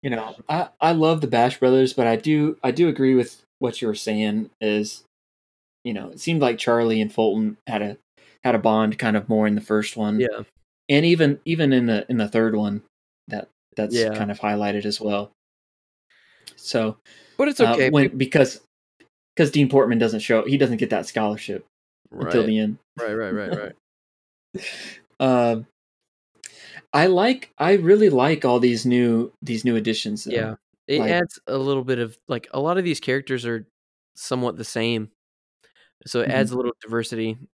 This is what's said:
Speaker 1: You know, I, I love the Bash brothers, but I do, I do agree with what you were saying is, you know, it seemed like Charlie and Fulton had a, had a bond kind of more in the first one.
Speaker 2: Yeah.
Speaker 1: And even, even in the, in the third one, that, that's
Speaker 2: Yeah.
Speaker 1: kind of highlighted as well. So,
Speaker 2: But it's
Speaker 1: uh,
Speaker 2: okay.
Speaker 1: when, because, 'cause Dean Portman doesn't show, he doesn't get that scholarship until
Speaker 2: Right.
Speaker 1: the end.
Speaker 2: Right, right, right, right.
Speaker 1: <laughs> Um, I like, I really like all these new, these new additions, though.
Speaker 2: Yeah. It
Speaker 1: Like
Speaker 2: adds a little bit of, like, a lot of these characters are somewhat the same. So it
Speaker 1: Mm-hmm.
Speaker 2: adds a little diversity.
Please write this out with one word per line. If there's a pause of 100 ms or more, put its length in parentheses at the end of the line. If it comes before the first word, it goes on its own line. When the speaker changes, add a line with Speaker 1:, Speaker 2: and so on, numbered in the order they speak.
Speaker 1:
You
know, (140)
I, (120)
I
love
the
Bash
brothers,
but
I
do,
I
do
agree
with (160)
what
you
were
saying (100)
is, (800)
you
know,
it
seemed
like
Charlie
and
Fulton (100)
had
a, (460)
had
a
bond
kind
of
more
in
the
first
one.
Speaker 2:
Yeah. (480)
Speaker 1:
And
even,
even
in
the,
in
the
third
one, (460)
that, (260)
that's
Speaker 2:
Yeah.
Speaker 1:
kind
of
highlighted
as
well. (1300)
So, (400)
Speaker 2:
But
it's
Speaker 1:
uh,
Speaker 2:
okay.
Speaker 1:
when,
because, (760)
'cause
Dean
Portman
doesn't
show,
he
doesn't
get
that
scholarship (460)
until
Speaker 2:
Right.
Speaker 1:
the
end. (200)
Speaker 2:
Right,
right,
right,
right. (840)
Speaker 1:
<laughs> (200)
Um, (1200)
I
like,
I
really
like
all
these
new, (100)
these
new
additions,
though.
Speaker 2:
Yeah. (320)
It
Speaker 1:
Like
Speaker 2:
adds
a
little
bit
of, (100)
like,
a
lot
of
these
characters
are (500)
somewhat
the
same. (960)
So
it
Speaker 1:
Mm-hmm.
Speaker 2:
adds
a
little
diversity. (180)